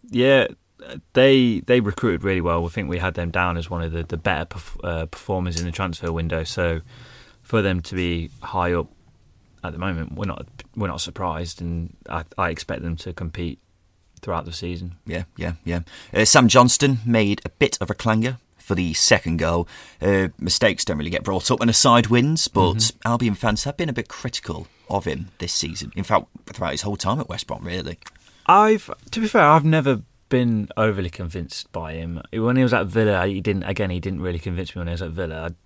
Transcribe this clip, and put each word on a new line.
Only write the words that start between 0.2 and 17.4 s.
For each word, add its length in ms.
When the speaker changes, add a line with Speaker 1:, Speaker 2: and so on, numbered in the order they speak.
Speaker 1:
they, 460
they 200
recruited 420
really 180
well. 220
We 60
think 200
we 100
had 160
them 160
down 260
as 120
one 140
of 100
the, 120
the 120
better 300
perf-, 380
uh, 220
performers 520
in 80
the 60
transfer 400
window. 320
So 360
for 180
them 220
to 120
be 360
high 320
up 160
at 80
the 60
moment, 360
we're 120
not, 200
we're 100
not 140
surprised, 600
and 360
I, 160
I 120
expect 320
them 160
to 140
compete 460
throughout 220
the 80
season. 440
Speaker 2:
Yeah, 180
yeah, 180
yeah. 160
Uh, 100
Sam 220
Johnston 580
made 400